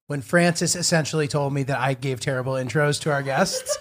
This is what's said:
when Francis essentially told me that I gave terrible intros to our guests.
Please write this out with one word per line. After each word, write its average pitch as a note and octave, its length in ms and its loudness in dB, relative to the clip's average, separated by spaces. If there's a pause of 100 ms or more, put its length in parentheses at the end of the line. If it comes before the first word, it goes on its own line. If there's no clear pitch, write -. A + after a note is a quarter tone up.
when D3 140 -4
Francis F3 520 2
essentially D#3+ 540 0
told C#3+ 240 0
me C#3 120 0
that C3 140 -2
I C3+ 160 0
gave C3 240 -4
terrible C3 360 -2
intros C#3+ 480 0
to D#3 100 0
our C#3 100 0
guests. C#3+ 580 0